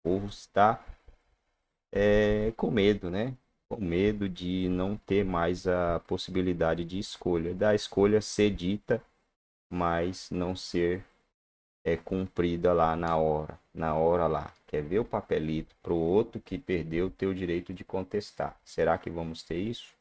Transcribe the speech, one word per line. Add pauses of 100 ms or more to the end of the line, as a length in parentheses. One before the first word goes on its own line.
O
povo
está, (1080)
é,
com
medo,
né? (340)
Com
medo
de
não
ter
mais
a
possibilidade
de
escolha,
da
escolha
ser
dita, (680)
mas
não
ser, (800)
é,
cumprida
lá
na
hora, (140)
na
hora
lá. (140)
Quer
ver
o
papelito
pro
outro
que
perdeu
o
teu
direito
de
contestar.
Será
que
vamos
ter
isso?